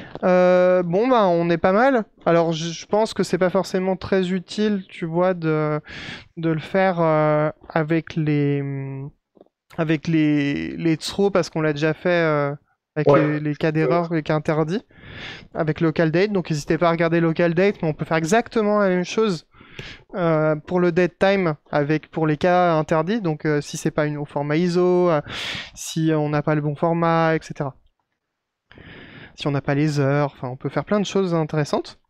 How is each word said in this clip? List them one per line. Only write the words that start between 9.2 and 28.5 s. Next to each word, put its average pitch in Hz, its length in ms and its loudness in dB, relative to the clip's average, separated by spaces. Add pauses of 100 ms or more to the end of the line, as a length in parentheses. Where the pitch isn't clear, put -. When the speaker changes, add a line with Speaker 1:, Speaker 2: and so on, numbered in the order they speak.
Speaker 1:
avec 160 300 -2
les, 147 680 0
les 165 220 0
throws, - 320 -2
parce 185 180 0
qu'on 160 140 -4
l'a 156 100 0
déjà 151 220 0
fait, 175 280 0
euh, 147 320 0 (420)
avec 147 120 2
Speaker 2:
Ouais. 151 180 6
Speaker 1:
les, 151 140 -2
les 151 140 -4
cas 160 180 0
d'erreur, 165 400 0
les 160 100 0
cas 156 120 0
interdits, 156 480 -2 (720)
avec 156 260 -2
local 160 300 2
date. 190 220 2
Donc, 185 180 -2
n'hésitez 160 260 -2
pas 170 120 2
à - 20 4
regarder 165 300 2
local 165 340 2
date, 196 260 2
mais 170 80 -2
on 156 60 -2
peut - 100 -8
faire 160 140 -2
exactement 208 640 0
la 196 80 2
même 180 160 0
chose, 202 420 -2 (680)
euh, 156 420 2
pour 180 240 -2
le 175 120 4
date 175 260 0
time, 190 380 2 (140)
avec, 151 400 0
pour 160 160 -2
les 151 100 2
cas 180 380 4
interdits. 160 460 0
Donc, 160 240 -4
euh, 151 160 2
si - 160 -10
c'est - 140 -2
pas 151 160 -2
une, 151 100 -4
au 147 80 -6
format 143 320 -4
iso, 180 540 2
euh, 151 100 2 (540)
si - 400 -2
on 151 160 0
n'a 147 120 0
pas 156 120 0
le 156 80 0
bon 147 120 -2
format, 165 600 0
et 160 80 -2
cetera. 143 320 -8 (1600)